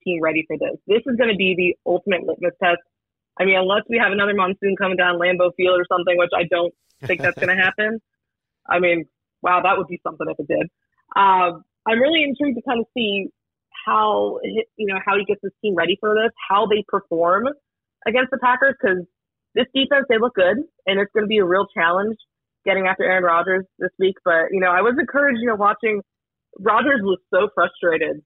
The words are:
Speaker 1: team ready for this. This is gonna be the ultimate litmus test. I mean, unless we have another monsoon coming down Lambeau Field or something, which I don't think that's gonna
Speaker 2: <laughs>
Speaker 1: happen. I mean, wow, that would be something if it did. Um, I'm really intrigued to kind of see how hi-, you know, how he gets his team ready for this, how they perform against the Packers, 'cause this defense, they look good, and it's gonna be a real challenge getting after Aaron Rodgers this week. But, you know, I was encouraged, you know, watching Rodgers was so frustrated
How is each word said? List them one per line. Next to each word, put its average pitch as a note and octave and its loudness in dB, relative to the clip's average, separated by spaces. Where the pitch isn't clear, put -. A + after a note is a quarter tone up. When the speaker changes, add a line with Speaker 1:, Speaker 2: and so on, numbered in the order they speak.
Speaker 1:
team E3+ -4
ready D#3+ 0
for D#3 -6
this. - -4
This G#3+ 2
is B3+ -2
gonna A3+ 2
be F#3+ 0
the F3 0
ultimate F3 -2
litmus E3+ -4
test. F3 0
I F#3 0
mean, F#3+ 2
unless G3 0
we A#3 -2
have G3 0
another G3+ 0
monsoon G3 -2
coming F#3 -4
down F3+ 0
Lambeau F3+ 2
Field F3+ 2
or F3+ 0
something, F3 0
which F3 0
I F3+ 0
don't F3 0
think F3 -4
that's F3 -2
gonna F#3 0
Speaker 2:
<laughs> F#3+ 0
Speaker 1:
happen. G#3+ -2
I F3 0
mean, E3+ 0
wow, F3+ 2
that F#3+ 2
would F#3 -4
be F3+ -10
something D#3+ -8
if D#3 -8
it D3 -8
did. D#3 -2
Um, F#3 2
I'm A3+ 0
really D#4 2
intrigued C#4+ -2
to A3+ -10
kind A#3+ -2
of A3 -6
see G3+ -4
how G#3 0
hi-, G3+ -4
you G#3+ -4
know, F#3+ -4
how G3+ 0
he G3+ -2
gets G3+ -4
his G3 -8
team G3+ -2
ready F3 0
for G#3+ 0
this, A3 0
how G#3 2
they G#3 0
perform F#3 0
against B3+ 0
the C4 -4
Packers, B3+ 2
'cause F#3 0
this B3 0
defense, C4+ 2
they A3+ 4
look A#3+ 0
good, F#3+ 2
and G3 0
it's G3+ -2
gonna G#3+ 0
be G#3+ 0
a G3 4
real F#3 0
challenge F#3+ 0
getting F#3+ 0
after F#3+ -2
Aaron F#3 2
Rodgers F3+ 0
this F3+ -4
week. F#3+ 0
But, E3 2
you F#3+ -2
know, F3+ 2
I F3+ 2
was A#3+ 2
encouraged, C#4 0
you A#3+ -2
know, A3 0
watching G#3 0
Rodgers A#3 2
was F#3+ -2
so G3 2
frustrated D#3+ -2